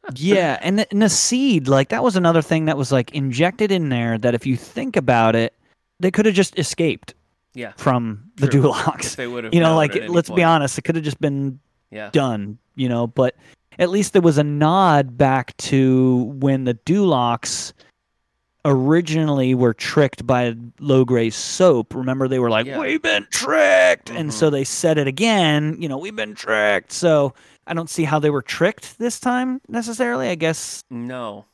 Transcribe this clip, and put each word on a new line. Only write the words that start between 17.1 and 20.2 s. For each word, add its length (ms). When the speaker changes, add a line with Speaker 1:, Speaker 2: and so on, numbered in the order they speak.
Speaker 1:
originally 880
were 200
tricked 520